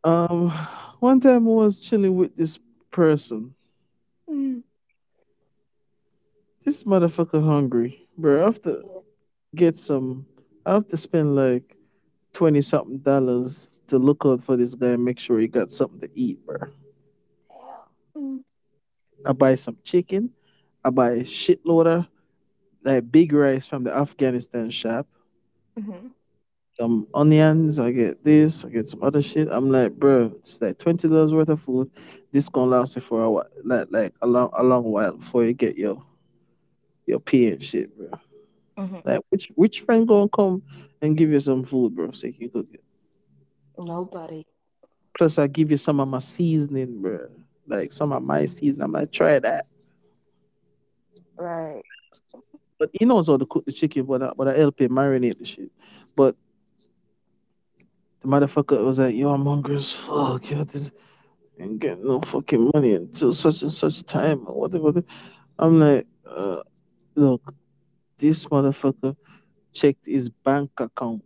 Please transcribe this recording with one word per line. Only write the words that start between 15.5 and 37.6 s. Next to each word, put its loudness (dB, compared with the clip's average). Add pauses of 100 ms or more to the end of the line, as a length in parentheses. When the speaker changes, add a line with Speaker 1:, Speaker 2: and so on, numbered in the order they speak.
Speaker 1:
something -4
to -14
eat, -6
bro. -10 (920)
Speaker 2:
Yeah. -18
Mm. -10 (840)
Speaker 1:
I 0
buy 4
some -12
chicken. -2 (540)
I 2
buy 2
a -2
shitload 2
of, 0 (800)
like, 0
big 4
rice 0
from -8
the -6
Afghanistan -4
shop. -6 (680)
Speaker 2:
Mm-hmm. -14 (720)
Speaker 1:
Some -2
onions, 4
I 0
get -2
this, 4
I -16
get -6
some -12
other 0
shit. -2
I'm -2
like, 2
"Bro, 2
it's, -12
like, -4
twenty -2
dollars 4
worth 2
of -2
food. -4 (400)
This 0
gonna 0
last 0
you -10
for -4
a 0
while, -2 (160)
like, -2
like, -2
a 0
long, 2
a 0
long 2
while -2
before -2
you 0
get -4
your, -6 (1040)
your -2
pay 2
and -8